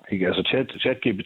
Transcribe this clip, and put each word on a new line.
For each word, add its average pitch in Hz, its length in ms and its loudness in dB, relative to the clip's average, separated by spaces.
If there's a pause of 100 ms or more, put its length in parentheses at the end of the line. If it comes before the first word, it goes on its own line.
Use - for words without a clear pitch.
(120)
ikke? 92 160 2
Altså, 90 220 2
Chat-, 127 300 0
chat 127 240 0
G 110 140 2
P 101 80 -6